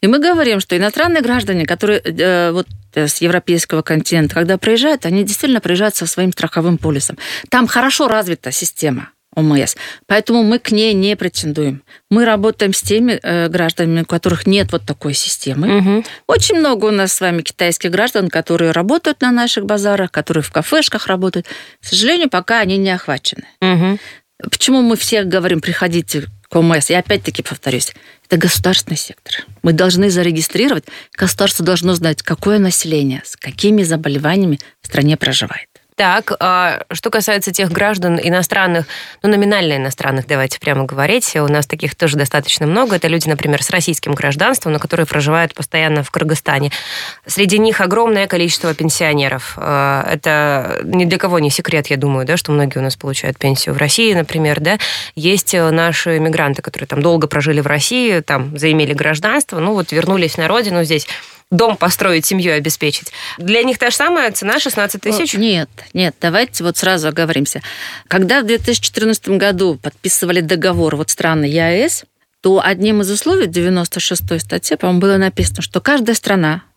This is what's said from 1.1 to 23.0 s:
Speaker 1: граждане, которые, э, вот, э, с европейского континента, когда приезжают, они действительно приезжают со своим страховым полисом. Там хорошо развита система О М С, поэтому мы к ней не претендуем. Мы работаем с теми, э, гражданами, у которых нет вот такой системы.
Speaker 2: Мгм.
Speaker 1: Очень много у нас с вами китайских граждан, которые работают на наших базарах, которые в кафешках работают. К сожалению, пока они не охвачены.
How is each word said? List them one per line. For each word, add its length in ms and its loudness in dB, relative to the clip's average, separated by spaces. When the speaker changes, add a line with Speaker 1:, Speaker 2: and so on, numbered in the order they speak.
Speaker 1:
граждане, 420 0
которые, 360 0
э, 500 0
вот, 160 -2
э, 120 0
с 140 -2
европейского 640 0
континента, 520 0
когда 240 0
приезжают, 480 0
они 160 0
действительно 380 0
приезжают 340 0
со 120 -4
своим 260 0
страховым 460 0
полисом. 380 -2
Там 200 2
хорошо 400 0
развита 420 -2
система 600 -4
О 60 0
М 120 4
С, 240 2
поэтому 360 2
мы 160 2
к 120 -4
ней 240 2
не 200 2
претендуем. 680 -4
Мы 160 4
работаем 480 2
с 80 -2
теми, 420 2
э, 260 0
гражданами, 540 0
у 40 -4
которых 400 0
нет 260 2
вот 140 -4
такой 260 -6
системы. 560 -2
Speaker 2:
Мгм. 360 2
Speaker 1:
Очень 340 2
много 260 2
у 40 4
нас 220 0
с 80 -2
вами 220 0
китайских 480 -2
граждан, 400 0
которые 400 0
работают 500 0
на 120 2
наших 340 0
базарах, 440 0
которые 320 -2
в 80 -6
кафешках 580 0
работают. 380 -2
К 40 -16
сожалению, 440 2
пока 300 0
они 180 0
не 120 2
охвачены. 540 -4